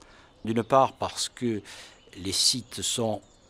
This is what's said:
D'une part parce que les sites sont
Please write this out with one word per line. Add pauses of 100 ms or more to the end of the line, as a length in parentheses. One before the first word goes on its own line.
(440)
D'une
part
parce
que (580)
les
sites
sont (300)